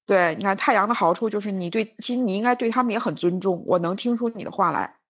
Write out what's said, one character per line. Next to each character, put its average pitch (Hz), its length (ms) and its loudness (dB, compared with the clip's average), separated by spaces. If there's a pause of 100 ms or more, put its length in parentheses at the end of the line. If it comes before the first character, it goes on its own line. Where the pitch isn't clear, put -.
对， 180 300 4
你 113 80 -8
看 196 140 2
太 - 160 2
阳 202 140 4
的 233 60 0
好 180 200 2
处 220 160 -2
就 208 100 -2
是 208 100 -6
你 185 200 -4
对， 220 300 -2
其 - 140 -6
实 240 40 -2
你 220 180 0
应 208 80 -2
该 247 100 4
对 240 160 0
他 254 140 0
们 233 80 0
也 208 80 0
很 170 160 -2
尊 175 240 0
重， 180 260 -2
我 180 140 4
能 170 160 0
听 240 220 -2
出 233 120 -2
你 226 140 -10
的 - 80 -10
话 180 200 0
来， - 280 -4 (100)